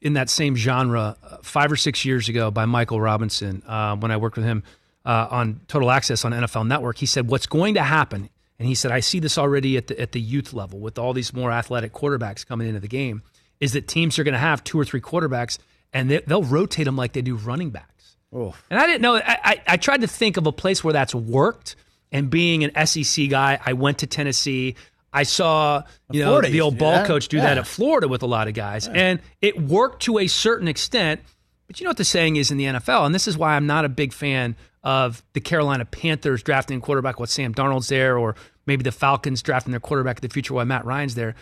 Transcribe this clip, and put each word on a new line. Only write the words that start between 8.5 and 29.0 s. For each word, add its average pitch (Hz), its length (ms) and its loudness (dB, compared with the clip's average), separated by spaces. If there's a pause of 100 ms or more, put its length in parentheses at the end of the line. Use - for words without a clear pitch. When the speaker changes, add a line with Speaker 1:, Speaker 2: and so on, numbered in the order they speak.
Speaker 1:
and 120 120 -2
he 131 40 2
said, 123 180 0
"I 123 100 2
see 180 180 0
this 156 180 -2
already 139 380 2
at 120 120 -2
the, 127 120 -8
at 117 140 -6
the 123 80 -4
youth 127 320 -4
level 98 260 -10
with 107 180 -10
all 123 140 -2
these 127 220 -4
more 123 180 -2
athletic 117 400 -4
quarterbacks 120 560 -4
coming 117 220 -4
into 104 100 -4
the 101 80 -10
game, 120 340 -6 (380)
is 131 140 0
that 135 160 -4
teams 165 280 0
are 160 60 2
gonna 139 140 0
have 147 260 2
two - 160 -2
or 139 60 2
three 127 160 -6
quarterbacks, 131 560 -4 (360)
and 131 160 0
they, 151 160 4
they'll 180 180 2
rotate 147 440 0
'em 135 80 -2
like 127 180 -2
they 135 80 -4
do 123 140 -2
running 123 360 -6
backs." - 440 -18 (200)
Speaker 2:
Oof. 107 340 -8
Speaker 1:
And 196 100 0
I 302 80 4
didn't 339 140 2
know. 240 160 4
I, 208 40 0 (220)
I, - 240 2
I 180 100 4
tried 233 240 2
to 220 60 0
think 214 300 0
of 156 100 2
a 151 40 0
place 190 320 -2
where 160 100 2
that's 139 200 2
worked. 131 600 0 (380)
And 139 160 0
being 165 340 2
an 147 120 0
S 156 220 2
E 151 60 -2
C 143 240 0
guy, 135 380 2
I 127 80 0
went 139 260 0
to 143 80 -4
Tennessee. 131 680 -2 (380)
I 143 100 4
saw, 151 600 2 (260)
you 147 120 0
know, 143 60 2
Speaker 2:
Florida 247 220 6
Speaker 1:
the 143 60 2
Speaker 2:
used 160 80 4
Speaker 1:
old 147 120 2
Speaker 2:
to - 20 -4
do - 80 0
Speaker 1:
ball 156 80 6
Speaker 2:
that. 190 140 4
Speaker 1:
coach 151 200 0
do 151 100 0
Speaker 2:
Yeah. 160 60 2
Speaker 1:
that 139 140 4
at 127 100 -2
Florida 247 400 2
with 127 160 -2
a - 20 0
lot 110 220 0
of 107 60 -6
guys. 104 340 -6
Speaker 2:
Yeah. - 60 -12
Speaker 1:
And 185 260 2 (220)